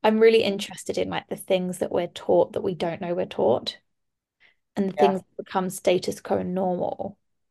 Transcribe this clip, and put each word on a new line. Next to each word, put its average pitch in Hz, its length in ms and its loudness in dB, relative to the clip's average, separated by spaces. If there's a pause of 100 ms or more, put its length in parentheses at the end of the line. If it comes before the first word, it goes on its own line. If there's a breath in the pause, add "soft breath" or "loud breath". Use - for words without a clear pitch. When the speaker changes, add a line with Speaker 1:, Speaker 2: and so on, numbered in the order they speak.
Speaker 1:
I'm 220 160 4
really 226 200 8
Speaker 2:
Mm. 202 140 0
Speaker 1:
interested - 440 -6
in, 190 120 -2
like, 170 180 -6
the - 80 -6
things 185 440 -2
that - 120 -2
we're 175 160 -2
taught - 460 2
that - 80 -4
we 196 120 -2
don't 165 280 -6
know 175 120 -4
we're 185 120 -2
taught, - 540 -2 (960 soft breath)
and 196 120 0
the 185 40 -8
Speaker 2:
Yeah. - 80 -10
Speaker 1:
things 190 200 4
that - 220 -16
become 185 260 -2
status - 520 0
quo 202 160 -2
and 180 160 -4
normal 185 640 -4 (340)